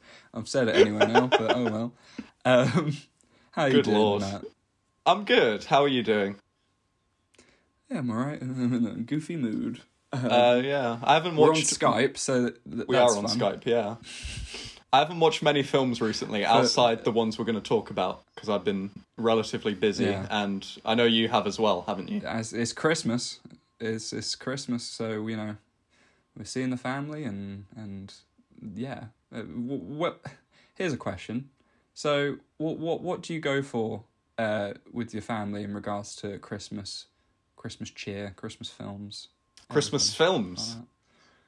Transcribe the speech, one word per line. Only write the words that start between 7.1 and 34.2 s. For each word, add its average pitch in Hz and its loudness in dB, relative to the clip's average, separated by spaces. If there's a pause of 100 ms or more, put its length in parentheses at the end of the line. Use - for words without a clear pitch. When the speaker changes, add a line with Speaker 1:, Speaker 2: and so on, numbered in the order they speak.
Speaker 1:
Yeah, 240 -4
I'm 127 -2
all 110 -2
right. 139 -4
<laughs> - -
I'm 123 -2
in 117 0
a 98 -6
goofy 151 -4
mood. 117 -4 (320)
Um, 131 -2
Speaker 2:
Uh, 123 6 (100)
yeah. 131 0
I 135 6
haven't 160 2
Speaker 1:
we're 156 8
on 160 6
Speaker 2:
watched 151 2 (120)
Speaker 1:
Skype, 131 2
so 123 0
th-, - -14 (140)
th-, - -6
Speaker 2:
We 127 4
Speaker 1:
that's 123 8
Speaker 2:
are 101 0
on 107 -2
Speaker 1:
fun. 113 -2
Speaker 2:
Skype, 104 0
yeah. 113 0 (960)
I 135 8
haven't 160 2
watched 160 4
many 143 4
films 131 2
recently 107 -2
Speaker 1:
But 101 0
Speaker 2:
outside 120 4
the 120 0
ones 110 0
we're 117 -2
gonna 110 -2
talk 107 -2
about, 95 -4 (100)
'cause - -14
I've 104 0
been 98 -2 (260)
relatively 113 0
busy, 110 0
Speaker 1:
Yeah. 98 -2
Speaker 2:
and 101 -2 (180)
I 113 2
know 120 6
you 113 4
have 107 2
as 101 -4
well, 98 2
haven't 92 -4
you? 208 -4
Speaker 1:
As, - -6
it's 113 -2
Christmas. 156 -2 (400)
It's, 113 -6
it's 107 -6
Christmas, 131 -6
so, 110 -6
you 113 -4
know, 107 -6 (800)
we're 107 -12
seeing 127 -4
the 127 -2
family 143 -6
and, 98 -10 (100)
and 98 -14 (600)
yeah. 120 -8 (280)
Uh, 117 -12
w-, 120 -6
what? 151 -4 (540)
Here's 180 -4
a 120 -4
question. 113 -8 (440)
So, 143 0 (200)
what, 156 -4
what, 160 -2
what 175 -6
do 170 -8
you 160 -6
go 139 0
for, 110 -4 (360)